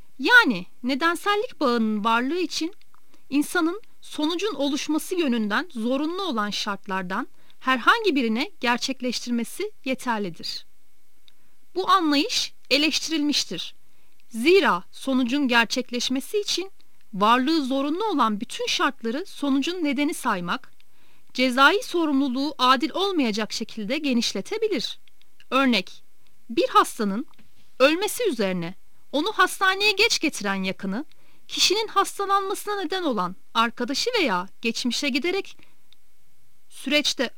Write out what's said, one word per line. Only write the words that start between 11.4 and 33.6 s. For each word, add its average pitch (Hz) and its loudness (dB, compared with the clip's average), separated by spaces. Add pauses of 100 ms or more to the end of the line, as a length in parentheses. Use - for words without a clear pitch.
Bu 370 0
anlayış 330 4 (180)
eleştirilmiştir. 294 0 (540)
Zira 233 4
sonucun 262 2
gerçekleşmesi 247 0
için 392 -2 (440)
varlığı 254 4
zorunlu 285 0
olan 240 2
bütün - -6
şartları 294 0
sonucun 285 0
nedeni 294 2
saymak, 196 -2 (640)
cezai 269 6
sorumluluğu 285 0
adil 254 4
olmayacak 262 0
şekilde 220 -4
genişletebilir. 285 0 (500)
Örnek, 240 2 (460)
bir 339 2
hastanın 233 2 (520)
ölmesi 370 4
üzerine 190 0 (380)
onu 330 0
hastaneye 392 4
geç 415 4
getiren 196 -2
yakını, 190 -2 (440)
kişinin 415 2
hastalanmasına 392 0
neden 370 -2
olan 190 0 (180)
arkadaşı 233 0